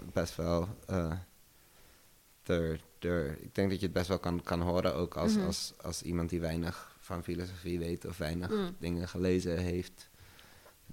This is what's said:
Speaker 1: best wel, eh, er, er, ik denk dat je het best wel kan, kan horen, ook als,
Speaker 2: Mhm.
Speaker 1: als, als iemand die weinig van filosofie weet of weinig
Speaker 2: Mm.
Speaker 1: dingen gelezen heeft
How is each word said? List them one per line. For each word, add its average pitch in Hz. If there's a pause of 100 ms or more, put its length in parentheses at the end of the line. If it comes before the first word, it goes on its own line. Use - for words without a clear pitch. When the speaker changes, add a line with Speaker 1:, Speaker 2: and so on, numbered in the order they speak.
(120)
Speaker 1:
best 87
wel, 85 (180)
eh, 85 (1300)
er, 82 (180)
er, 85
ik -
denk 98
dat 95
je 98
het 85
best 90
wel 92
kan, 87
kan 85
horen, 87
ook 85
als, 87
Speaker 2:
Mhm. 208
Speaker 1:
als, - (100)
als -
iemand 85
die 87
weinig 82
van 87
filosofie 87
weet 85
of 87
weinig 85
Speaker 2:
Mm. 190
Speaker 1:
dingen 87
gelezen 90
heeft 90 (840)